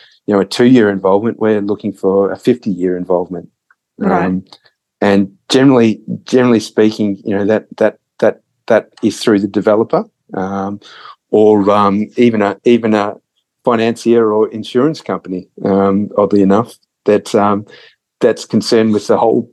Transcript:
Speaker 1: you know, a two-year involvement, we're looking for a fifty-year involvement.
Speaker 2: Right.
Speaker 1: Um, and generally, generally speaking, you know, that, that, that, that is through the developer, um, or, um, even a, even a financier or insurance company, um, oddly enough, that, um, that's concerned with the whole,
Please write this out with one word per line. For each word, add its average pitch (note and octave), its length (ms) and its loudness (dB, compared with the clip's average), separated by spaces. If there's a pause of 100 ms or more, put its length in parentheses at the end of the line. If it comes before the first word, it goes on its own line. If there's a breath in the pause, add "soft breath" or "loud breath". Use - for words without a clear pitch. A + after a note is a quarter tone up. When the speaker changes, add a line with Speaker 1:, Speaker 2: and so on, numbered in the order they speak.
(280 soft breath)
Speaker 1:
you G#2 80 0
know, G2 60 2
a F#2+ 40 0
two-year A#2+ 440 4
involvement, G2 500 0
we're G#2+ 220 0
looking G2+ 320 -6
for G2 380 0
a G2 60 -10
fifty-year F2+ 580 -2
involvement. F2+ 540 -6 (480)
Speaker 2:
Right. F#3+ 280 -2
Speaker 1:
Um, F#2 200 -4 (580 soft breath)
and G2+ 320 0 (140)
generally, C3 500 4 (260)
generally B2 340 2
speaking, G#2+ 680 -2
you G#2+ 100 -4
know, G2+ 100 -2
that, G#2+ 200 -2 (120)
that, G#2+ 200 -2 (220)
that, - 220 -2 (260)
that G#2+ 220 0 (120)
is G#2+ 180 -2
through G#2+ 200 2
the G#2 80 -4
developer, A2 580 -2 (300)
um, G2 440 -8 (520 loud breath)
or, G#2+ 400 4
um, G#2 360 0 (100)
even A#2 260 2
a, G2+ 220 -4
even A#2 280 2
a G#2 220 -2 (500)
financier A#2 680 0
or G#2+ 180 0
insurance B2+ 520 -4
company, F#2 460 -8 (180)
um, G2 440 0 (100)
oddly G2+ 240 2
enough, G2 320 0 (300)
that, G#2 280 0
um, G#2 320 0 (540 loud breath)
that's A2+ 260 0
concerned A2+ 480 0
with G#2 140 -4
the G#2+ 100 2
whole, A#2+ 360 0